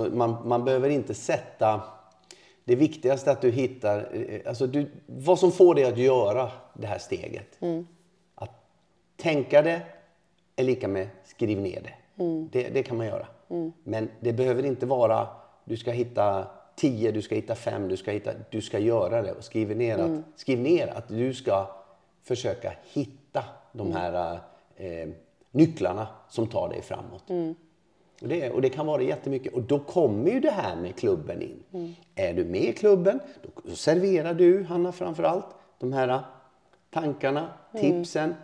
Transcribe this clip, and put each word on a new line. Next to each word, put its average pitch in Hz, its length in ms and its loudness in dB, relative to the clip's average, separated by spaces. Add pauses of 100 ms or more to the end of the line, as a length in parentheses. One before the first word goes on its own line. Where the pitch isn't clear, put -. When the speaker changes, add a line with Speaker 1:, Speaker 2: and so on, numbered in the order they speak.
(120)
Speaker 1:
man, 113 320 0
man 120 200 2
behöver 131 240 2
inte 135 260 0
sätta... 110 640 0 (840)
Det 123 120 4
viktigaste 143 560 2
att 127 80 -4
du 127 100 4
hittar, 107 600 0
eh, 107 360 -6
alltså 123 180 -2
du, 143 240 -2 (160)
vad 139 320 2
som 175 140 6
får 175 220 10
dig 143 100 6
att 117 140 2
göra 123 520 4 (240)
det 110 120 -10
här 104 120 -4
steget. - 640 -10
Speaker 2:
Mm. 170 240 -4 (480)
Speaker 1:
Att - 160 -12 (640)
tänka 147 460 4
det 170 180 0 (760)
är 131 80 0
lika 127 240 0
med 98 200 -2 (160)
skriv 107 360 -2
ner 95 220 -6
det. - 420 -14
Speaker 2:
Mm. 160 280 -4
Speaker 1:
Det, 123 160 -2
det 131 140 0
kan 123 140 -6
man 113 100 -4
göra. 101 200 -8 (240)
Speaker 2:
Mm. 165 220 -6 (120)
Speaker 1:
Men 110 240 -4 (120)
det 120 120 0
behöver 127 320 0
inte 131 220 -2
vara, 113 420 2 (360)
du 113 120 -8
ska 120 140 -6
hitta 104 560 -2 (300)
tio, 113 360 0
du 110 100 -2
ska - 120 -6
hitta 107 200 -2
fem, 104 340 -4
du 92 80 -2
ska 98 140 -6
hitta, 104 200 -4 (200)
du 107 120 -6
ska - 160 -4
göra 110 440 2
det 95 100 -4
och - 120 -14
skriv 107 320 -2
ner 117 180 0
att, 101 60 0
Speaker 2:
Mm. 160 240 -2 (120)
Speaker 1:
skriv 127 240 -2
ner 147 280 2
att - 200 -10
du 123 260 -2
ska 98 320 0 (560)
försöka 104 500 -4 (200)
hitta - 520 -6 (280)
de 107 140 -6
Speaker 2:
Mm. 85 140 -2
Speaker 1:
här, 87 400 -4 (360)
eh, 82 320 -10 (420)
nycklarna 110 560 2 (220)
som 117 180 -4
tar 87 220 -2
dig 85 140 -8
framåt. - 480 -12
Speaker 2:
Mm. 170 240 -4 (680)
Speaker 1:
Och 120 60 -8
det, 147 220 -2
och 131 120 -2
det 131 60 6
kan 147 180 -4
vara 147 160 0
jättemycket. 139 520 -4
Och 127 80 -2
då 127 160 2
kommer 139 520 2
ju 254 100 2
det 311 100 2
här 113 260 -2
med 90 200 -8
klubben 87 460 -2
in. - 200 -12 (100)
Speaker 2:
Mm. 170 220 -8 (200)
Speaker 1:
Är 180 200 -2
du 180 100 0
med 170 180 -2
i - 100 2
klubben, 202 480 4 (440)
då - 100 -12
serverar 170 600 2
du, 180 300 6
Hanna, 175 280 -2
framförallt 170 540 -2 (320)
de 127 140 -4
här 131 280 2 (680)
tankarna, 147 580 -2 (240)
Speaker 2:
Mm. 220 120 -8
Speaker 1:
tipsen, 170 580 0